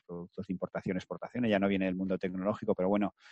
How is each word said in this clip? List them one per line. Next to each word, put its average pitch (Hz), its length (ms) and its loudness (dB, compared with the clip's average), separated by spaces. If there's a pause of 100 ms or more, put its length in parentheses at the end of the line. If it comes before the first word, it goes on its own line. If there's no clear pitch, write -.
productos 87 400 -10
de 98 80 -4
importación, 90 420 -4
exportación. 90 480 -6
Ella 104 140 4
no 98 100 4
viene 98 160 2
del 92 100 2
mundo 92 220 -2
tecnológico, 95 580 0
pero 92 140 0
bueno, 101 260 2 (180)